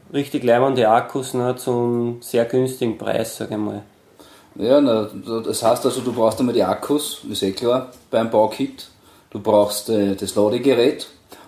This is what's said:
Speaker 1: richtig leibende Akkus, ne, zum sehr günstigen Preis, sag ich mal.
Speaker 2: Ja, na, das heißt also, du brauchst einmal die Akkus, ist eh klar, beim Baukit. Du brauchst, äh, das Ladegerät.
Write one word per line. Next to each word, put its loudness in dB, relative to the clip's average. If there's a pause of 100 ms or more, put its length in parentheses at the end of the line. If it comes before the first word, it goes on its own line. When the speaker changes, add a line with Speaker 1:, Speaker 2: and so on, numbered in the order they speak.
(140)
Speaker 1:
richtig -4
leibende 4
Akkus, 0
ne, -2
zum -2
sehr 0
günstigen 0
Preis, -4
sag -8
ich -4
mal. -4 (760)
Speaker 2:
Ja, 4
na, 2 (340)
das -4
heißt 2
also, 0
du -2
brauchst 2
einmal 2
die 4
Akkus, -2
ist -6
eh 0
klar, -2 (220)
beim 0
Baukit. 0 (440)
Du -10
brauchst, 2
äh, 0
das -8
Ladegerät. 2 (400)